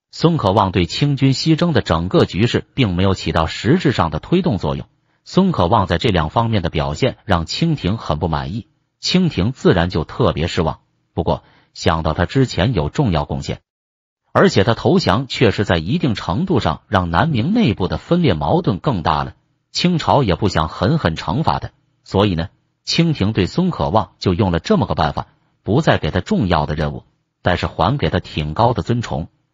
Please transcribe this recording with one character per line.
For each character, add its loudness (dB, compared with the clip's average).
孙 2
可 2
望 4
对 2
清 0
军 4
西 2
征 0
的 2
整 0
个 4
局 0
势 0
并 0
没 0
有 4
起 -4
到 2
实 0
质 0
上 0
的 -4
推 0
动 0
作 -2
用。 -10
孙 2
可 2
望 4
在 0
这 0
两 2
方 0
面 0
的 -2
表 -2
现 -2
让 0
清 -2
廷 -2
很 -4
不 -2
满 -4
意， -10
清 2
廷 0
自 2
然 2
就 -2
特 0
别 -2
失 -4
望。 -4
不 -4
过 -2
想 0
到 0
他 0
之 0
前 0
有 0
重 -2
要 0
贡 -6
献， -8
而 2
且 2
他 0
投 0
降 -2
确 0
实 0
在 0
一 -2
定 0
程 -4
度 0
上 -2
让 0
南 2
明 0
内 2
部 -2
的 -4
分 0
裂 4
矛 0
盾 -2
更 -4
大 0
了， -12
清 0
朝 2
也 2
不 0
想 0
狠 0
狠 -2
惩 -4
罚 0
他， -12
所 0
以 0
呢， -4
清 0
廷 0
对 0
孙 -2
可 -2
望 0
就 0
用 2
了 2
这 0
么 0
个 -4
办 0
法， -8
不 2
再 2
给 -2
他 0
重 0
要 2
的 -4
任 -2
务， -12
但 0
是 -2
还 0
给 0
他 2
挺 -6
高 2
的 -2
尊 -2
崇， -6